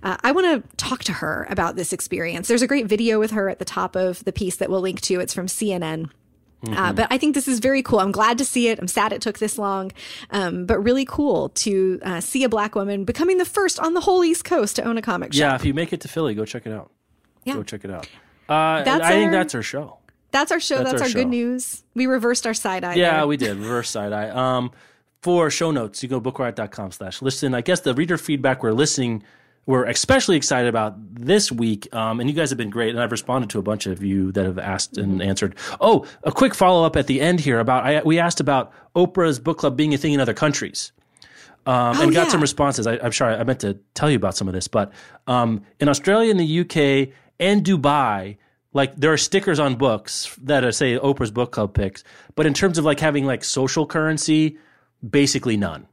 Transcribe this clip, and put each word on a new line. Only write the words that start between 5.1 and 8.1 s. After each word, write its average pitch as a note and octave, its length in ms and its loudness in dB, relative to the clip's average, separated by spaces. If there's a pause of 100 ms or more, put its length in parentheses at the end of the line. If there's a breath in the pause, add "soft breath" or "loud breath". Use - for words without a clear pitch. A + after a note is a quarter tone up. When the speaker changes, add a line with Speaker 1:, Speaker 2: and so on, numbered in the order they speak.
Speaker 1:
It's F3+ 140 -4
from F#3 140 -6
C G3+ 260 -2
N F3+ 80 -2
N. D#3+ 300 -6 (520)
Uh, A2+ 40 -8
Speaker 2:
Mm-hmm. F3 280 0
Speaker 1:
but A3+ 140 2
I C4 80 0
think D4+ 160 2
this C4+ 140 -2
is B3+ 100 0
very C4 240 2
cool. A#3 180 2
I'm F#3+ 120 2